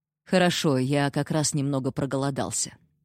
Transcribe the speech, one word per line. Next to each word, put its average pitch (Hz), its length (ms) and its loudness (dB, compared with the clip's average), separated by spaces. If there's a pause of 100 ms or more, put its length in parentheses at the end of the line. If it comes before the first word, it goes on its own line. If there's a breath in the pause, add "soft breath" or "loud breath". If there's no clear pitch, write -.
(260)
«Хорошо, 175 540 2
я 143 320 2
как 147 180 -2
раз 156 240 0
немного 135 380 -2
проголодался». 135 840 -4 (300)